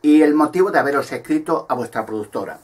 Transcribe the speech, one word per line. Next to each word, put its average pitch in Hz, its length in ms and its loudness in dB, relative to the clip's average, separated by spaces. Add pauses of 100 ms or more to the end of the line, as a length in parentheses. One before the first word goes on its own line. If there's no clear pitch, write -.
y 151 200 6
el 147 120 4
motivo 156 360 2
de 160 100 0
haberos 139 320 -2
escrito 151 560 -4
a 135 60 -2
vuestra 117 300 -6
productora. 104 600 -8